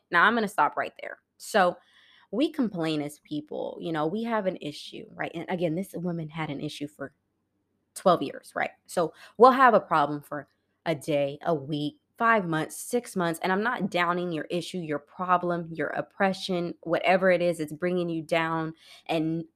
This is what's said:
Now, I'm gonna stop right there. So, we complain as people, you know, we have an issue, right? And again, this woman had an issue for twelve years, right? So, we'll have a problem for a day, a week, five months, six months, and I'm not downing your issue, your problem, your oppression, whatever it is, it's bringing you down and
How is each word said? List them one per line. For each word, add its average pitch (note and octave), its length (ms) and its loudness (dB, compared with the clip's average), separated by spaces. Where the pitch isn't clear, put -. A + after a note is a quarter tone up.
Now, F3 140 6
I'm A3 100 6
gonna A3 120 0
stop D3+ 300 0
right A2+ 160 -4
there. - 160 -14
So, F3+ 400 2
we D4+ 220 0
complain E3 480 -2
as D3 200 -8
people, - 600 -8
you E3+ 100 -6
know, D#3 160 0
we G#3 160 -4
have A3+ 220 -2
an F3+ 160 -2
issue, - 540 -12
right? - 200 -6
And E3 140 -8
again, E3+ 260 0
this F#3+ 200 -6
woman E3+ 340 -6
had D#3 220 -6
an C3+ 100 -8
issue D3 260 -8
for C#3 260 -12
twelve E3+ 280 4
years, - 320 -10
right? - 160 -2
So, E3 260 -2
we'll B3 140 10
have B3+ 240 6
a F#3 60 8
problem D3 400 2
for D3 260 -10
a E3 80 0
day, C#3+ 480 -2
a E3+ 120 0
week, C#3+ 420 -4
five A3+ 280 4
months, D#3 300 -2
six - 400 -6
months, E3+ 260 0
and F#3 100 0
I'm G3 100 0
not A#3 280 -2
downing F3 420 0
your D3+ 180 -4
issue, F3 280 -6
your D#3 200 -4
problem, F3 720 -2
your D#3+ 160 -4
oppression, F#3 960 -2
whatever F3+ 480 2
it F3 120 4
is, E3+ 180 0
it's D3+ 120 -6
bringing F3 360 -2
you E3 140 -4
down D#3+ 520 -2
and E3 380 -2